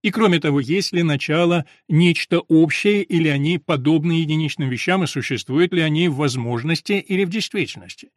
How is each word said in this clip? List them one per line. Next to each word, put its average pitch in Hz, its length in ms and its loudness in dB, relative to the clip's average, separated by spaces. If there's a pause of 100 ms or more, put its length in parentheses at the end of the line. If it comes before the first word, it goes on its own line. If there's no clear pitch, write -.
И 208 80 0
кроме 190 300 2
того, 143 200 0
есть 160 340 -2
ли 175 100 0
начало 160 640 0 (220)
нечто 170 520 2
общее, 170 640 2
или 160 240 0
они 147 320 0
подобны 156 540 0
единичным 156 540 -2
вещам, 175 360 0
и 147 40 -2
существуют 139 680 -2
ли 165 80 0
они 156 260 2
в 143 80 0
возможности 131 800 -2
или 196 300 -2
в 175 60 -2
действительности? 175 880 -8